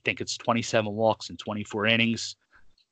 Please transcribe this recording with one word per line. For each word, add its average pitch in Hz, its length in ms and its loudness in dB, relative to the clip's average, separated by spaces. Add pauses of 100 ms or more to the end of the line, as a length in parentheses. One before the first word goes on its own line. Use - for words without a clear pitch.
think 98 160 -2
it's - 180 -6
twenty-seven 117 540 0
walks 110 380 0
in 87 80 -10
twenty-four 104 480 -4
innings. 113 500 2 (560)